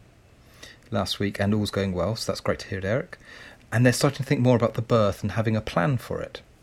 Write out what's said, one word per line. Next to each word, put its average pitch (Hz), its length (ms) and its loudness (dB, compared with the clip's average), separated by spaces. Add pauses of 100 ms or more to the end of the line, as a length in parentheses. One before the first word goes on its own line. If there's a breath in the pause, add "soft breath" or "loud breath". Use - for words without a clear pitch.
(920 loud breath)
last 98 280 -4
week 101 220 -2
and 101 140 2
all's 104 160 0
going 98 240 -2
well, 90 200 -2
so - 160 -6
that's 92 100 -4
great - 200 -2
to - 80 -14
hear, 98 120 -6
Derek. 98 360 -4 (560 loud breath)
And 120 140 6
they're 123 80 8
starting - 240 0
to - 60 -2
think 135 180 0
more 123 140 6
about 113 180 2
the 120 80 -2
birth 110 400 2
and 101 100 -2
having 110 240 0
a 107 60 -2
plan 160 340 0
for 82 240 -6
it. - 220 -12 (200)